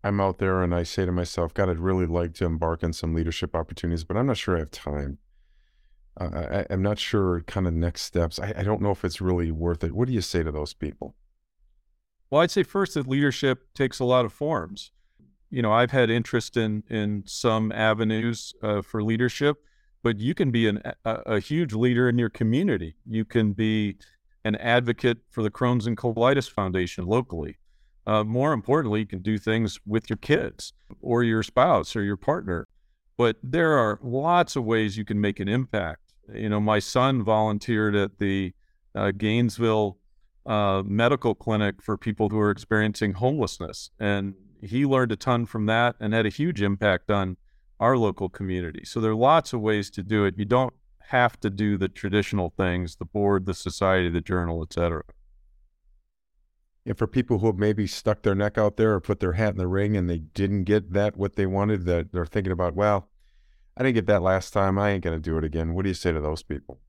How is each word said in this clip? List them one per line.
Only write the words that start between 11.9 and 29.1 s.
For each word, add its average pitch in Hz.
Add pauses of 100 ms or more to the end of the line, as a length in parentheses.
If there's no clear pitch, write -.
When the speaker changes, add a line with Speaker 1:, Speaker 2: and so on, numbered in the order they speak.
Speaker 2:
Well, 143
I'd 170
say 196
first 196
that 139
leadership 135
takes 131
a 131
lot 123
of 98
forms. 104 (600)
You 123
know, 110
I've 120
had 127
interest 117
in, 107
in 104
some 110
avenues, 110
uh, 104
for 107
leadership, 123 (440)
but 113
you 127
can 139
be 113
an, 104 (240)
a, 113 (160)
a 107
huge 147
leader 123
in 117
your 117
community. 113 (100)
You 110
can 107
be 107 (480)
an 107
advocate 120 (120)
for 117
the 107
Crohn's 123
and 117
Colitis 120
Foundation 92
locally. 87 (480)
Uh, 107
more 127
importantly, 117
you 107
can 98